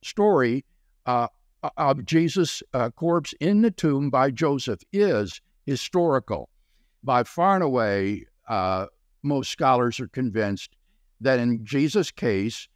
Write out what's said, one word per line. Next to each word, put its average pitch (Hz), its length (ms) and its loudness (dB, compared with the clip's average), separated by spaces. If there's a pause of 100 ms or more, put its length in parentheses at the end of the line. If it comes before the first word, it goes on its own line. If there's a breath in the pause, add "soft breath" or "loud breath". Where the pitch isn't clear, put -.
story, 139 600 2 (400)
uh, 120 220 0 (500)
of 139 280 0
Jesus', 160 560 0 (120)
uh, 120 160 -2
corpse 170 500 -2
in 202 220 2
the 226 100 4
tomb 143 380 0
by 135 220 2
Joseph 131 500 -2 (100)
is 147 500 0 (240)
historical. 135 840 -2 (540)
By 123 200 2
far 185 320 0
and 185 80 0
away, 104 600 0 (240)
uh, 95 380 -2 (360)
most 139 260 -2
scholars 123 520 2
are 113 80 -8
convinced 107 640 -4 (460)
that 127 180 2
in 120 260 -2
Jesus' 143 460 -2
case, 104 640 -4